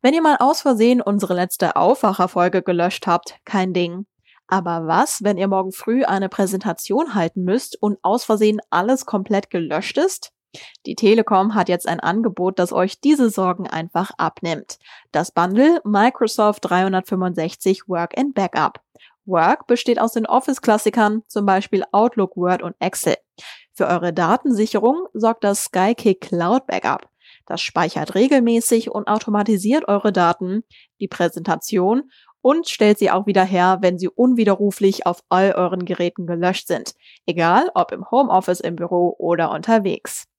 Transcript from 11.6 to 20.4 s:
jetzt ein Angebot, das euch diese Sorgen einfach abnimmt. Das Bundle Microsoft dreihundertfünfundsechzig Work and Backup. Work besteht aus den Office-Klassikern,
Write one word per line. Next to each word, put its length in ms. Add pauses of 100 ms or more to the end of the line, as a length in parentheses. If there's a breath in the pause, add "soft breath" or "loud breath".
jetzt 180
ein 140
Angebot, 580
das 140
euch 260
diese 300
Sorgen 360
einfach 520
abnimmt. 600 (360 loud breath)
Das 180
Bundle 540
Microsoft 800
dreihundertfünfundsechzig 1200
Work 300
and 180
Backup. 460 (440 soft breath)
Work 420
besteht 320
aus 120
den 140
Office-Klassikern, 1000